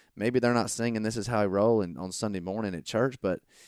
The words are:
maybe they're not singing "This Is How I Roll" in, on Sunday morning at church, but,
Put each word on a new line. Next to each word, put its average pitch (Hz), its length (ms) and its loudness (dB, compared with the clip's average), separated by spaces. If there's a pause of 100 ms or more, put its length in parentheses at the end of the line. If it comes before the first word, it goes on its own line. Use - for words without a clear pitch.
(160)
maybe 120 240 0
they're 120 140 4
not 113 160 2
singing 113 340 -2
"This 110 140 -2
Is 101 100 -4
How 113 120 0
I 104 60 4
Roll" 104 360 4
in, 87 160 -6
on 92 160 -8
Sunday 104 260 -4
morning 95 340 -4
at 80 120 -8
church, 127 360 0
but, 92 200 -2 (260)